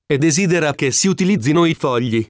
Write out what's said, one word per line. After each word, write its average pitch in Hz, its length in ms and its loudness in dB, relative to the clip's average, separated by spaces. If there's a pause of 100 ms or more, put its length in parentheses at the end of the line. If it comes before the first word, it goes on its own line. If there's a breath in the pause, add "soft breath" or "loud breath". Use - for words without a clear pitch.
e 143 140 -2
desidera 165 560 0
che 135 160 -2
si - 160 0
utilizzino 170 580 2
i 165 80 2
fogli, 120 560 -2